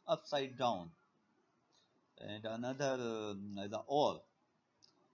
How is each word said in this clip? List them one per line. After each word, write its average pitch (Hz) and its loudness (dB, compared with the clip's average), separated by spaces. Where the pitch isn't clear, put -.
upside 139 0
down. 98 2
And 107 -8
another, 127 0
um, 104 -2
is 104 -4
a 110 -2
or. 131 4